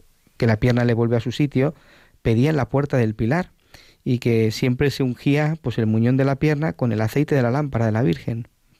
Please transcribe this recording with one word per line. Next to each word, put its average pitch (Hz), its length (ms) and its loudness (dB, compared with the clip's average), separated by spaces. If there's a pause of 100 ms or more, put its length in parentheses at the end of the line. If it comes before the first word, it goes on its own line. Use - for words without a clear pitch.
(360)
que 123 100 0
la 110 140 2
pierna 123 240 2
le 120 80 2
vuelve 117 240 0
a 113 40 0
su 123 120 -6
sitio, 143 420 0 (460)
pedía 123 300 2
en 156 60 0
la 123 120 -2
puerta 139 300 -2
del 110 160 0
Pilar 135 380 -2 (520)
y 123 140 0
que 113 320 2
siempre 131 400 0
se - 120 -4
ungía, 147 600 0
pues, 123 160 -4
el 113 80 0
muñón 113 320 2
de 135 80 2
la 139 100 0
pierna 151 380 -2
con 120 180 -2
el 107 80 -2
aceite 139 340 0
de 135 80 4
la 120 80 2
lámpara 131 360 -2
de 107 60 0
la 110 100 0
Virgen, 131 460 -4 (320)